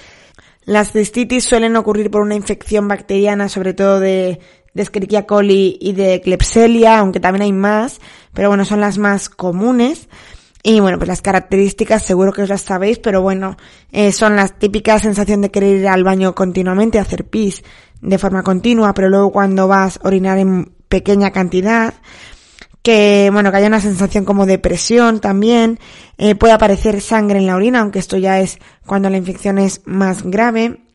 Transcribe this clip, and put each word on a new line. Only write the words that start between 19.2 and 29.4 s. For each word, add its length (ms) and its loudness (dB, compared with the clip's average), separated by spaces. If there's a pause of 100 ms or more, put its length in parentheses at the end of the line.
cuando 360 0
vas 340 0
a 60 -4
orinar 320 0
en 340 -2 (160)
pequeña 400 0
cantidad, 640 -2 (880)
que, 500 4
bueno, 200 2
que 60 0
haya 100 4
una 120 2
sensación 460 -2
como 220 2
de 100 2
presión 640 0
también, 600 0 (380)
eh, 160 2
puede 200 4
aparecer 460 2
sangre 380 0
en 80 0
la 120 0
orina, 240 0
aunque 180 -4
esto 180 -6
ya 220 0
es 180 -4 (300)
cuando 240 -2
la 60 -2
infección 420 -4